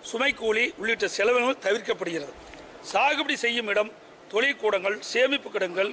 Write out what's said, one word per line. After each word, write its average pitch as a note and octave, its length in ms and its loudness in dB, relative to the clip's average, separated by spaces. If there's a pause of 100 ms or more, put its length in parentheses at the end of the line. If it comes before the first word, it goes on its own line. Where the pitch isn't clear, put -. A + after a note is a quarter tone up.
சுமை B3+ 200 0 (120)
கூலி A3+ 240 2 (160)
உள்ளிட்ட G#3+ 340 0
செலவினங்கள் A#3+ 500 2
தவிர்க்கப்படுகிறது. F3+ 680 -2 (580)
சாகுபடி C#4+ 520 2
செய்யும் A#3 300 0
இடம், G#3+ 180 2 (420)
தொழிற்கூடங்கள், G#3+ 640 2 (140)
சேமிப்பு C4 440 2
கிடங்குகள் F#3+ 380 0